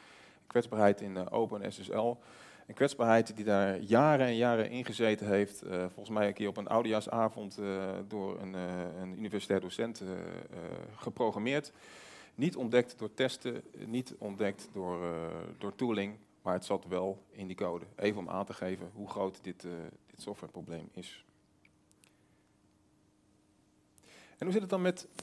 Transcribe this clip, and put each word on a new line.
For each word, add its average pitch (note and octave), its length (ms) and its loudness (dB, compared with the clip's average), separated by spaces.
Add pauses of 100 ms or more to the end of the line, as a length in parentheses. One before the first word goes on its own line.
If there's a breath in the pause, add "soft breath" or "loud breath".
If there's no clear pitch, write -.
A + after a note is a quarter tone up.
(480 loud breath)
kwetsbaarheid G#2+ 540 4
in, G2 160 -6
eh, F#2 120 -2
OpenSSL. G#2 880 -2 (520 loud breath)
Een A2 60 -14
kwetsbaarheid A2+ 600 4
die G#2 100 -6
daar G2 340 4
jaren C3 460 6
en A#2+ 100 2
jaren A2+ 340 4
in B2 160 -6
gezeten G#2+ 420 2
heeft. G2+ 340 2
Eh, F#2 180 -4
volgens F#2 300 -6
mij G#2+ 180 2
een G2 60 0
keer G#2 140 -2
op G2 100 -4
een G2+ 100 -6
oudejaarsavond, A2 880 2
eh, G2 320 -2 (180)
door G2 340 -6
een, F#2+ 140 -8
eh, F2+ 460 -4
een F#2 160 -8
universitair G2+ 420 0
docent, A2 420 -4
eh, F#2 100 -6
eh, F2+ 60 -4 (800)
geprogrammeerd. B2 760 -2 (640 loud breath)
Niet E3+ 200 0
ontdekt B2 440 2
door G#2+ 140 -6
testen, B2 500 -2 (220)
niet B2 320 -4
ontdekt G2+ 560 -4
door, F2+ 300 -4
eh, E2+ 220 -4 (320)
door G2+ 180 -8
tooling, G#2+ 420 0 (240)
maar F#2 120 0
het F2+ 120 0
zat F#2+ 200 0
wel F#2 440 -2
in G2 180 -12
die F2+ 80 -8
code. F2 300 -4 (100)
Even G#2 240 0
om F2 100 -8
aan F#2+ 160 -2
te - 80 -10
geven F#2 400 -6
hoe G2+ 160 -12
groot F#2+ 340 -4
dit, F2+ 220 -10
eh, F2 60 -8 (340)
dit - 160 -20
softwareprobleem E2+ 680 -10
is. - 340 -16 (3000 loud breath)
En - 60 -6
hoe F3+ 80 0
zit G#3 100 4
het F#3 80 -8
dan F#3 120 2
met F3+ 260 2 (160)